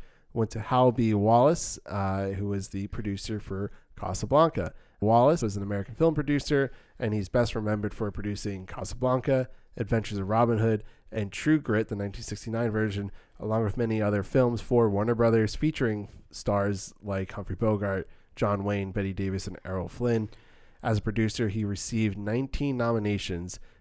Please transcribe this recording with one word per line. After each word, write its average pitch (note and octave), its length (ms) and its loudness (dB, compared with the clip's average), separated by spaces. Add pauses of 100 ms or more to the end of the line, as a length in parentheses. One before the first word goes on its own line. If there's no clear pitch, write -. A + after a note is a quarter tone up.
(320)
went A2+ 180 0
to A2 100 -8
Hal B2+ 300 4
B. A2+ 240 2
Wallis, A#2+ 720 4
uh, G2 440 -2
who G2 180 -4
was G2 220 -4
the G2 180 -6
producer G#2 500 -6
for G2 320 -6 (260)
Casablanca. A2 800 2 (260)
Wallace A#2+ 420 4
was G#2 140 -2
an G2+ 60 -6
American G2+ 320 -6
film D#3+ 220 2
producer, C#3+ 560 0 (260)
and G#2+ 160 -2
he's G#2 140 -2
best A#2+ 260 2
remembered G#2+ 400 -2
for G#2+ 160 -4
producing G2 560 -6
Casablanca, B2+ 800 0 (280)
Adventures G#2+ 420 -2
of F#2+ 100 -4
Robin A2+ 300 4
Hood, A2 240 2 (300)
and G#2 180 -4
True D#3 300 2
Grit, A2 280 2
the A2 60 -6
nineteen G2+ 300 -6
sixty-nine A2+ 460 -2
version, G#2 420 -2 (260)
along A2 240 -2
with G#2 140 0
many A2+ 260 0
other G#2 220 2
films A#2+ 360 2
for A#2 300 4
Warner G#2 240 2
Brothers, A2+ 400 4
featuring A2+ 540 0 (220)
stars G2+ 640 -2 (100)
like G2 300 -4
Humphrey F#2+ 220 -8
Bogart, G2+ 540 0 (260)
John G2+ 300 0
Wayne, G2+ 260 0
Bette G2 220 -2
Davis, F#2+ 340 -4
and F2+ 180 -8
Errol F#2 240 -4
Flynn. A2+ 400 0 (540)
As A2 160 2
a - 40 0
producer, A2 460 0
he G#2+ 160 -2
received G2+ 540 -2
nineteen B2+ 580 -2
nominations G#2 840 -2 (200)